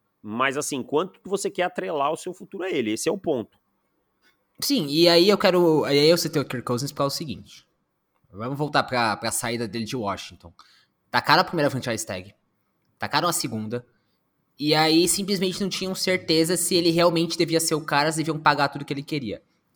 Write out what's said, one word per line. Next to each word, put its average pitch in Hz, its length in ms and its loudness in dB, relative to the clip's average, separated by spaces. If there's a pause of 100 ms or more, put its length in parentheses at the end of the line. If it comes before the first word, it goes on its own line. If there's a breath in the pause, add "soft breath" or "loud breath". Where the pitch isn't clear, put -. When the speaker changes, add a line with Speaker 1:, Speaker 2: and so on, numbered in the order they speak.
(220)
Speaker 1:
Mas 127 360 -2
assim, 147 240 -4
quanto 151 420 -2
você 190 260 -6
quer 180 140 -4
atrelar 175 480 -2
o 160 60 -6
seu 180 160 -10
futuro 190 300 -14
a 381 60 -6
ele? 127 220 -2
Esse 110 160 -4
é 156 40 0
o - 60 -4
ponto. 131 420 -4 (1000 soft breath)
Speaker 2:
Sim, 220 280 -2
e 156 200 4
aí 170 220 8
eu 202 80 6
quero, 175 480 4
aí 143 240 4
eu 170 80 6
citei 156 240 -2
o 127 40 -4
Kirk 123 200 -8
Cousins 127 260 -4
por - 80 -10
causa 139 160 -2
do - 20 -8
seguinte. - 500 -12 (640)
Vamos 120 260 -8
voltar 143 260 0
pra, 117 340 0
pra 113 140 -4
saída 117 360 -4
dele 110 180 -6
de 104 100 -8
Washington. 92 580 -8 (560 soft breath)
Tacaram 147 320 4
a 180 40 0
primeira 151 240 0
franchise 120 360 -6
tag. 95 280 -12 (680)
Tacaram 147 280 0
a 170 60 0
segunda. 113 520 -6 (760)
E 147 160 2
aí 160 320 4
simplesmente 185 520 -2
não 196 100 -2
tinham 190 260 -6
certeza 180 600 2
se 175 200 -2
ele 170 160 4
realmente 170 440 2
devia 160 240 0
ser 160 140 0
o 151 100 -2
cara, 151 280 0
se 156 80 -4
deviam 156 200 -2
pagar 143 300 2
tudo 143 160 -10
que - 80 -8
ele 139 80 -6
queria. 127 400 -6 (340)